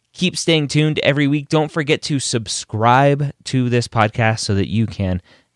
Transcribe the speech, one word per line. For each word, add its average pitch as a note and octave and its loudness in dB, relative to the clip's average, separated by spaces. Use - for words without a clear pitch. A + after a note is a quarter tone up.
keep F3+ -2
staying D#3 0
tuned D3+ 0
every C#3+ 2
week. C#3+ -2
Don't D#3 0
forget D3+ -2
to D3 -4
subscribe B2+ 0
to B2+ 0
this A#2+ 0
podcast A2 0
so - -2
that G2 0
you G#2+ 0
can F#2 -4